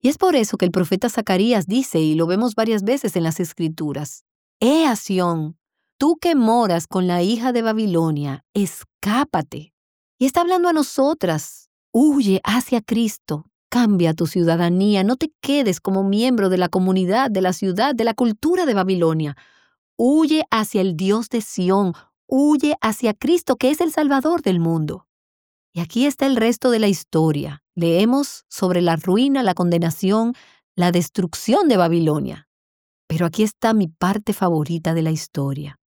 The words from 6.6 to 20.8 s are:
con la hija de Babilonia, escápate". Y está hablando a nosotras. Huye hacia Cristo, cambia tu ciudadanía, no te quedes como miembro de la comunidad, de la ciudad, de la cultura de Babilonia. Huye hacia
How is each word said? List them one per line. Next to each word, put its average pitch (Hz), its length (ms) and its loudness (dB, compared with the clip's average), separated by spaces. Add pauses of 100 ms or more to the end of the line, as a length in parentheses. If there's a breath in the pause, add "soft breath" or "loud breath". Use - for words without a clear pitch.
con 185 200 -2
la 175 140 0
hija 233 300 0
de 240 100 0
Babilonia, 165 920 -2
escápate". 202 1200 -4 (440)
Y 254 80 0
está 277 160 2
hablando 349 280 2
a 339 40 2
nosotras. 269 960 -2 (220)
Huye 240 520 4
hacia 240 380 0
Cristo, 208 640 -4 (240)
cambia 196 440 2
tu 160 140 -2
ciudadanía, 180 760 2
no 240 140 0
te 311 140 -4 (100)
quedes 277 400 0
como 190 220 -2
miembro 208 460 0
de 185 80 0
la 180 120 2
comunidad, 190 600 0
de 190 120 -2
la 185 100 2
ciudad, 202 420 -2
de 226 120 -2
la 226 80 0
cultura 285 520 0
de 254 80 0
Babilonia. 165 640 0 (640 soft breath)
Huye 302 540 2
hacia 214 300 0